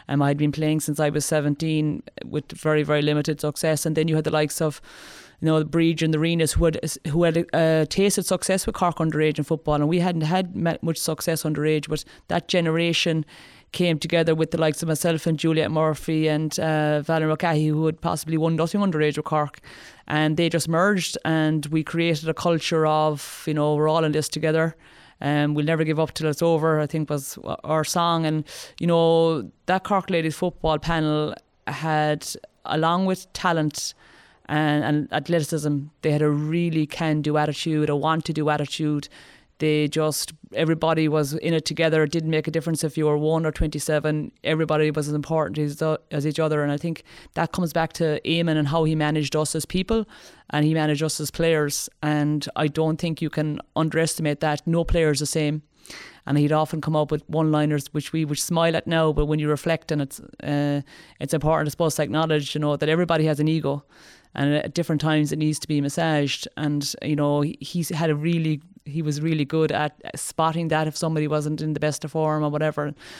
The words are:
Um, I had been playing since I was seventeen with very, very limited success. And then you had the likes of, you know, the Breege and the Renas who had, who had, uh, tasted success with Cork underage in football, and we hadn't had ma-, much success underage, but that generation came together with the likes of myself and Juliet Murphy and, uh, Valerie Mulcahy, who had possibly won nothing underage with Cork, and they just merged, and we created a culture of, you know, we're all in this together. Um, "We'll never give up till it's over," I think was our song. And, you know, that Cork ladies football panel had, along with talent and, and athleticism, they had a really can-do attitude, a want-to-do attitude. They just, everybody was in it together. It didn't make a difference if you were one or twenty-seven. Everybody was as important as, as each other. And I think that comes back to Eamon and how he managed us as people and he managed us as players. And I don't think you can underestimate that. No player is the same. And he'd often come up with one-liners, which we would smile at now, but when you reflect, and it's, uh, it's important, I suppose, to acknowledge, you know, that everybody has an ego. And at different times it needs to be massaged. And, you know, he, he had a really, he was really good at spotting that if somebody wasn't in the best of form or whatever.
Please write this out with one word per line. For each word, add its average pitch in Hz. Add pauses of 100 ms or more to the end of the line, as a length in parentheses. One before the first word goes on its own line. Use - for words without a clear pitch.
Um, 143
I 139
had 143
been 147
playing 156
since 151
I 151
was 147
seventeen 151 (220)
with -
very, 156
very 147
limited 147
success. 151
And 156
then 160
you 156
had 156
the 156
likes 156
of, 156 (580)
you 160
know, 160
the 156
Breege 165
and 160
the 156
Renas 165
who 165
had, 160 (280)
who 156
had, 165
uh, 160
tasted 196
success 185
with 214
Cork 175
underage 156
in 151
football, 151
and 147
we 170
hadn't 175
had 180
ma-, 165
much 160
success 160
underage, 151
but 156 (260)
that 175
generation 165 (480)
came 170
together 165
with 160
the 165
likes 156
of 165
myself 160
and 160
Juliet 160
Murphy 156
and, 151
uh, 151
Valerie 156
Mulcahy, 156
who 151
had 160
possibly 160
won 160
nothing 165
underage 156
with 151
Cork, 151 (480)
and 156
they 170
just 160
merged, 180
and 156
we 160
created 165
a 160
culture 160
of, 156
you 156
know, 151
we're 151
all 160
in 151
this 151
together. 160 (460)
Um, 147
"We'll 147
never 160
give 156
up 160
till 156
it's 147
over," 160
I 151
think 156
was 143 (260)
our 156
song. 170
And, 156 (360)
you -
know, 165 (160)
that 185
Cork 196
ladies 160
football 160
panel 151 (320)
had, 151 (400)
along 165
with 185
talent 160 (560)
and, 151
and 147
athleticism, 147 (160)
they 156
had 147
a 151
really 156
can-do 151
attitude, 151
a 147
want-to-do 156
attitude. 147 (500)
They 151
just, 156 (200)
everybody 160
was 147
in 165
it 156
together. 160
It 147
didn't 160
make 156
a 160
difference 160
if 156
you 156
were 151
one 160
or 156
twenty-seven. 151 (120)
Everybody 156
was 147
as 147
important 151
as, 147 (300)
as 147
each 151
other. 156
And 147
I 143
think 165 (300)
that 165
comes 170
back 165
to 156
Eamon 165
and 147
how 160
he 160
managed 151
us 151
as 156
people 202 (440)
and 147
he 156
managed 151
us 156
as 151
players. 156 (140)
And 147
I 156
don't 156
think 165
you 156
can 151 (160)
underestimate 160
that. 147
No 165
player 165
is 143
the 151
same. 151 (640)
And 143
he'd 147
often 156
come 156
up 151
with 151
one-liners, 151
which 151
we 160
would 143
smile 165
at 160
now, 160
but 147
when 151
you 151
reflect, 156
and 147
it's, 135 (240)
uh, 143 (380)
it's 143
important, 156
I -
suppose, 165
to 156
acknowledge, 156
you 156
know, 147
that 151
everybody 165
has 151
an 151
ego. 147 (520)
And 143
at -
different 165
times 151
it 151
needs 151
to -
be 147
massaged. 147 (100)
And, 147
you 139
know, 147
he, 151
he 170
had 165
a 151
really, 160 (220)
he 147
was 151
really 156
good 156
at 151 (200)
spotting 160
that 156
if 156
somebody 156
wasn't 151
in 156
the 147
best 151
of 147
form 156
or 151
whatever. 147 (260)